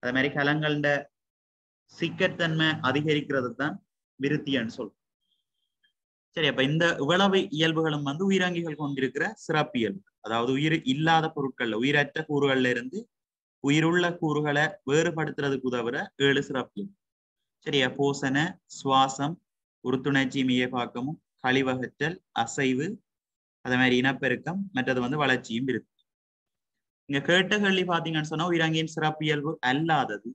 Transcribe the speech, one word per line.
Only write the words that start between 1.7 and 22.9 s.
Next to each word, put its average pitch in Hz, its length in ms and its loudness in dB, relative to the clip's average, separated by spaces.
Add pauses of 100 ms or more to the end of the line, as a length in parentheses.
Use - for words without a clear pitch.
சிக்கத்தன்மை 165 760 0 (200)
அதிகரிக்கிறது 143 600 0 (100)
தான் 151 160 -4 (440)
விருத்தின்னு 139 580 -2
சொல்றோம். 110 240 -10 (1400)
சரி, 156 140 2
அப்ப 127 120 2
இந்த 156 220 2 (180)
இவ்வளவு 190 380 4 (160)
இயல்புகளும் 156 520 0
வந்து 156 160 -4
உயிரங்கிகள் 175 560 0
கொண்டிருக்கிற 143 460 -2 (100)
சிறப்பியல்பு. 123 680 -2 (200)
அதாவது 117 340 -2
உயிர் 156 200 2 (160)
இல்லாத 160 360 2
பொருட்கள்ல, 123 540 -4
உயிரற்ற 147 420 0
கூறுகள்ல 135 500 2
இருந்து 127 240 -8 (640)
உயிருள்ள 160 420 4 (120)
கூறுகளை 151 500 0 (220)
வேறுபடுத்துறதுக்கு 143 840 0
உதவுற 120 260 -2 (280)
ஏழு 139 180 4
சிறப்பியல்பு. 120 520 -8 (680)
சரியா, 139 220 2 (100)
போசன, 139 400 0 (360)
சுவாசம், 135 640 2 (480)
உறுத்துணர்ச்சி 135 680 0
மீயப்பாக்கமும், 123 680 -2 (240)
கழிவகற்றல், 131 720 -2 (240)
அசைவு, 131 460 -2 (800)